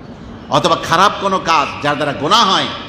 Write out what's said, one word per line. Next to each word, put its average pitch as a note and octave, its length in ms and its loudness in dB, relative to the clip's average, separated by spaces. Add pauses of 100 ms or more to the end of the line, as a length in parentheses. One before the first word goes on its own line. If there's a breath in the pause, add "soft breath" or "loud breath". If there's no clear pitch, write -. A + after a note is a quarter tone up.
(500)
অথবা D3+ 340 2
খারাপ F3+ 280 4 (100)
কোনো F#3+ 180 0
কাজ, D#3 440 0
যার D3 120 0
দ্বারা C#3+ 180 -2
গুনাহ F#3+ 380 2
হয়, D#3 140 2 (240)